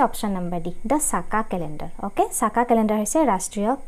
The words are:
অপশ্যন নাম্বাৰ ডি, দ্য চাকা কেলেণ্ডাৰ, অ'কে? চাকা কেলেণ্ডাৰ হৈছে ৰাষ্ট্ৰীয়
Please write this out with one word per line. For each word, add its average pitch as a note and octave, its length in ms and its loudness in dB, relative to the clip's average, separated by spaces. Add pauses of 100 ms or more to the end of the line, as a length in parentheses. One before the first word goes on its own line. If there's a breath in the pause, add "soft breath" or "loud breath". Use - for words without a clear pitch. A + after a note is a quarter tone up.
অপশ্যন - 300 -2
নাম্বাৰ F3 280 -2
ডি, F3 60 -4 (180)
দ্য C#4+ 80 4 (140)
চাকা G#3 300 0 (100)
কেলেণ্ডাৰ, D#3+ 380 -4 (180)
অ'কে? E4+ 160 0 (160)
চাকা A#3 300 2
কেলেণ্ডাৰ A3 320 4
হৈছে G#3 180 0 (140)
ৰাষ্ট্ৰীয় G3+ 380 -2 (160)